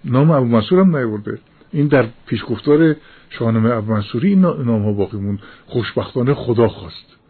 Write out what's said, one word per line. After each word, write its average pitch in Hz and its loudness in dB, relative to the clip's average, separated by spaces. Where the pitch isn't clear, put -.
نام 139 2
ابو 139 2
منصور 117 2
هم 185 4
نیاورده. 110 -6
این 147 0
در 135 2
پیشگفتار 147 0
شاهنامه 113 0
ابو 110 -4
منصوری 113 -2
این 196 4
نا-، 156 0
نام 113 0
ها 104 0
باقی 101 -4
موند. 101 -4
خوشبختانه 123 -2
خدا 117 0
خواست - -10